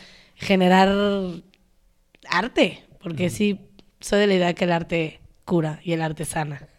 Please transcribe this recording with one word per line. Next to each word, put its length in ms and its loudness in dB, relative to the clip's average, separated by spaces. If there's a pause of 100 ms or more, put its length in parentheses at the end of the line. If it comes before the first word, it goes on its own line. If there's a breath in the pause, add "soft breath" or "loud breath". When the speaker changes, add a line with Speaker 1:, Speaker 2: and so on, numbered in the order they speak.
(360 soft breath)
Speaker 1:
generar 540 4 (1400)
arte, 560 0 (160)
porque 280 -4
Speaker 2:
Ujú. 80 -4
Speaker 1:
sí, 240 0 (400)
soy 220 0
de 60 4
la 80 4
idea 180 2
que 120 -4
el 60 0
arte 480 -2 (260)
cura 380 -2
y 80 -6
el 100 -2
arte 240 -6
sana. 420 -8 (120)